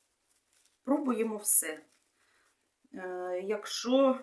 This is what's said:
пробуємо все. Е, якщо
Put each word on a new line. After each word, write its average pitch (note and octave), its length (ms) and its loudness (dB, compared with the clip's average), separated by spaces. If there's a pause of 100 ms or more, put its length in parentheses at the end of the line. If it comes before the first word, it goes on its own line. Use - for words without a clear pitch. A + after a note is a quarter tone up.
(840)
пробуємо A#3 520 -2
все. D#3+ 440 2 (1120)
Е, F3+ 500 -6
якщо B3 800 0